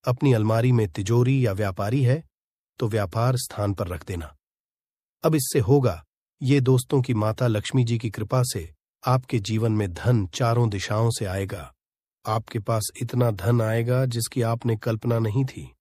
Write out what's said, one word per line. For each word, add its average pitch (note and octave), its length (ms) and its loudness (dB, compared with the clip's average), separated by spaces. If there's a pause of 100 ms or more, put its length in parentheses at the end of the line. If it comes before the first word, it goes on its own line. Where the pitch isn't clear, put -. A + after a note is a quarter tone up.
अपनी B2+ 240 2
अलमारी A2+ 400 4
में A2 160 4
तिजोरी A#2+ 580 2
या G2 60 0
व्यापारी G2+ 500 -2
है, C3 220 2 (540)
तो A#2 100 -2
व्यापार A2+ 480 0
स्थान G#2 380 -4
पर G2 140 -6
रख F2+ 180 -8
देना। E2 300 -10 (880)
अब D#3+ 100 4
इससे C#3+ 240 0
होगा, A#2 460 2 (380)
ये C3+ 180 4
दोस्तों C3 420 2
की B2 120 -2
माता A2 320 0
लक्ष्मी A#2 380 0
जी A#2 140 0
की A2 120 -4
कृपा A#2+ 320 0
से E2 300 -6 (340)
आपके B2+ 320 0
जीवन A2 340 0
में G#2 200 0
धन A2 340 2
चारों A#2 440 0
दिशाओं G#2+ 400 -2
से A2 140 -6
आएगा। F#2+ 500 -6 (520)
आपके A2 320 -4
पास A2 320 -2 (120)
इतना A#2+ 280 0
धन A2 320 0
आएगा, A#2 440 0
जिसकी A#2 360 -4
आपने A#2 340 0
कल्पना A#2 420 -2
नहीं A2+ 260 0
थी। C3 360 -10